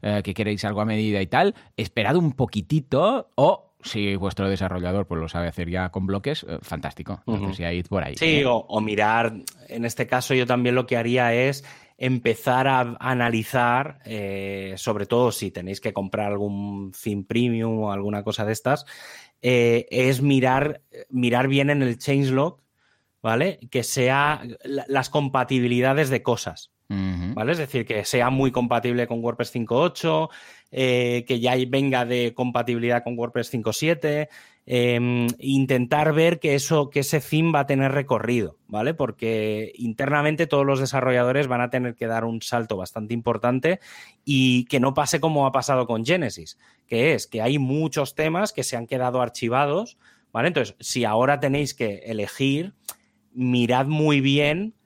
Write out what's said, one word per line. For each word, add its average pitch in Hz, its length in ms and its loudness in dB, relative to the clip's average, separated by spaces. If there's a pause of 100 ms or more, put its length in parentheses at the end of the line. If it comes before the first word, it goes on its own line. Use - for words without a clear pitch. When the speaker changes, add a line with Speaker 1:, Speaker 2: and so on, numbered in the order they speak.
Speaker 1:
eh, 104 200 0
que 98 120 -6
queréis 104 320 -2
algo 101 160 -2
a - 20 0
medida 107 380 0
y 92 40 -2
tal, 175 280 2 (220)
esperad 113 400 0
un 160 160 2
poquitito 143 1000 0
o 160 360 4 (140)
si 101 300 -2
vuestro 98 340 -2
desarrollador, 92 600 -2
pues, 82 120 -4
lo 82 80 -6
sabe 87 200 -4
hacer 85 200 -6
ya 90 200 -2
con 95 180 -4
bloques, 101 420 -4
eh, 80 140 -8
fantástico. - 640 -10
Entonces 98 280 -4
Speaker 2:
Ujú. 87 80 -10
Speaker 1:
ya 85 100 -2
id 87 160 -4
por 90 160 -2
ahí, 69 120 -8
Speaker 2:
Sí, 156 260 2
Speaker 1:
¿eh? - 40 2
Speaker 2:
o, 123 80 4
o 107 260 -2
mirar, 107 520 2 (360)
en 117 160 -6
este 117 220 -4
caso 127 280 0
yo 127 120 4
también 123 300 2
lo 123 100 0
que 123 100 0
haría 120 380 2
es 135 300 0 (340)
empezar 127 680 2
a 127 320 2
analizar, 120 1040 0
eh, 98 720 -8
sobre 104 300 -4
todo 120 260 2
si 98 180 -6
tenéis 92 300 -10
que 107 120 -6
comprar 104 380 -4
algún 101 640 -6
theme 101 320 -6
premium 113 560 0
o 104 120 -2
alguna 104 300 -4
cosa 107 220 -4
de 107 80 -2
estas, 131 340 -2 (540)
eh, 120 500 4
es 127 320 2
mirar, 135 600 2 (280)
mirar 123 380 2
bien 139 220 4
en 143 120 2
el 120 160 0
changelog, 139 600 0 (640)
¿vale? 127 380 0 (120)
Que 123 120 -2
sea 139 600 2 (200)
la, 135 260 -6
las 135 220 0
compatibilidades 131 1000 2
de 120 120 0
cosas, - 480 -4 (180)
Speaker 1:
Ujú. 95 460 -4
Speaker 2:
¿vale? 113 180 -2
Es 170 60 -2
decir, 131 280 -4
que 107 180 -2
sea 123 260 2
muy 131 220 2
compatible 120 540 0
con 117 180 -6
WordPress 117 260 -4
cinco 120 300 0
ocho, 160 480 0 (420)
eh, 123 560 0
que 120 140 0
ya 123 140 2 (140)
venga 131 360 0
de 120 300 0
compatibilidad 120 680 0
con 120 140 -6
WordPress 117 320 -4
cinco 110 220 -2
siete, 151 560 0 (360)
em, 123 640 2 (120)
intentar 135 760 2
ver 160 260 4
que 147 160 2
eso, 143 340 2
que 143 120 0
ese 143 200 0
theme 160 320 2
va 147 80 4
a 135 60 0
tener 135 260 2
recorrido, 120 640 0 (120)
¿vale? 113 260 -2
Porque 110 800 -2
internamente 147 720 0
todos 139 180 2
los 139 160 2
desarrolladores 127 680 2
van 123 120 0
a 123 100 0
tener 123 260 -2
que 117 100 -6
dar 113 180 -2
un 113 180 -4
salto 113 340 -2
bastante 107 360 -8
importante 123 680 0 (440)
y 131 420 4
que 139 140 0
no 135 140 2
pase 151 260 0
como 147 260 2
ha 131 60 2
pasado 127 340 2
con 113 200 -2
Genesis, 135 520 -2 (280)
que 131 280 2
es 107 120 -4
que 110 160 -4
hay 135 160 2
muchos 143 560 -2
temas 165 380 -2
que 139 100 -4
se - 140 -4
han 117 100 -6
quedado 127 340 0
archivados, 139 800 -2 (340)
¿vale? 123 160 0
Entonces, 147 300 -2
si - 260 -2
ahora 127 360 2
tenéis 143 340 0
que 104 220 -4 (100)
elegir, 135 640 -2 (640)
mirad 123 520 2
muy 151 340 4
bien 147 540 2 (120)